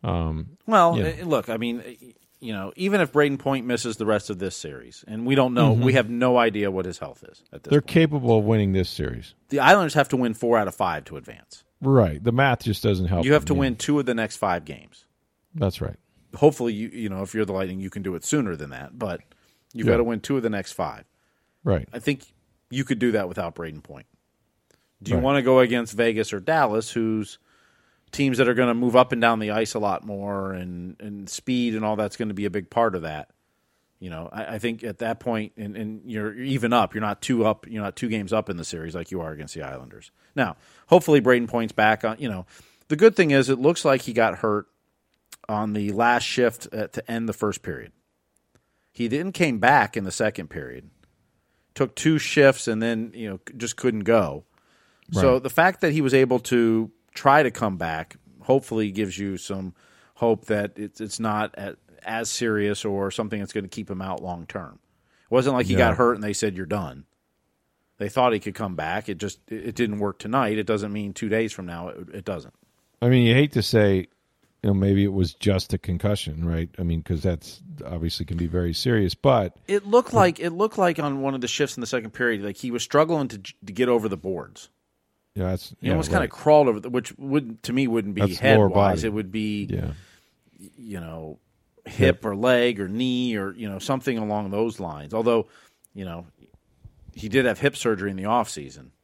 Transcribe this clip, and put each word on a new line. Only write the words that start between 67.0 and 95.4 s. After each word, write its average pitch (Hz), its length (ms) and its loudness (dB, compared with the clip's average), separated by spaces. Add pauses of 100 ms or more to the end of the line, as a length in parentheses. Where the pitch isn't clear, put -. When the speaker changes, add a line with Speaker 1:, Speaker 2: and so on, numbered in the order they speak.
Speaker 2:
They 101 100 -6
thought 123 240 2
he 107 80 0
could 98 140 -8
come 98 220 -6
back. 82 320 -4
It 95 100 -8
just, 98 300 -10
it, 107 200 -10
it 117 60 -10
didn't 107 240 -2
work 101 200 -4
tonight. 110 400 -2
It 104 80 -4
doesn't 104 260 -2
mean 101 200 -8
two 110 160 -6
days 110 240 0
from 92 140 -12
now 85 220 -10
it, 85 260 -16
it 101 100 -12
doesn't. 80 300 -10 (480)
Speaker 1:
I 120 60 4
mean, 123 180 6
you 117 80 6
hate 143 180 4
to 120 100 0
say, 98 440 4 (560)
you 104 60 0
know, 101 60 4
maybe 98 300 4
it 98 80 0
was 92 220 0
just - 400 0
a 92 40 -2
concussion, 85 680 -4
right? 82 320 -2
I 92 60 -4
mean, 82 180 0
'cause 80 200 -4
that's - 380 -4 (240)
obviously 82 400 -6
can 85 140 -6
be 85 80 -2
very 85 260 -2
serious, 104 420 0
but 113 420 2 (120)
Speaker 2:
It 196 180 0
looked 233 280 4
like, 185 260 4
it 170 100 -2
looked 196 280 -2
like 175 200 2
on 139 220 -2
one 135 140 -2
of 131 80 -6
the 123 60 -4
shifts - 280 -2
in 127 40 -10
the 120 60 -8
second 110 260 -6
period, 117 300 0
like, 101 160 -6
he 127 120 -8
was 117 120 -4
struggling 156 460 2
to, 110 100 -12
to 98 340 -16
get 120 160 2
over 117 200 2
the 95 100 -2
boards. 92 520 -10 (640)
Speaker 1:
Yeah, 95 160 -4
that's, 92 200 -4 (100)
Speaker 2:
He - 60 -6
Speaker 1:
yeah, - 60 0
Speaker 2:
almost 78 180 0
kinda 175 120 2
Speaker 1:
right. 120 80 -4
Speaker 2:
crawled 151 380 6
over, 107 120 0
the, 123 100 -10
which 120 260 -4
wouldn't, 135 480 -4
to 113 80 -6
me, 131 140 2
wouldn't 110 280 -2
be 87 80 -2
Speaker 1:
That's 95 200 0
lower 113 260 8
Speaker 2:
head-wise. 95 320 4
Speaker 1:
body. 73 60 -2
Speaker 2:
It 107 60 -2
would 101 180 -4
be, 104 400 -4
Speaker 1:
Yeah. 87 220 -4 (640)
Speaker 2:
y-, 98 180 -20
you 107 240 -12
know, 80 380 -14 (480)
Speaker 1:
Hip. - 100 -16 (200)
Speaker 2:
hip - 80 -20
or 107 120 -2
leg 120 440 2
or 95 80 -4
knee 123 480 -2
or, 98 180 -6
you 110 140 -10
know, 98 100 -8
something 127 400 -4
along 104 320 -4
those 110 300 -4
lines. 76 340 -10
Although, 113 320 0 (480)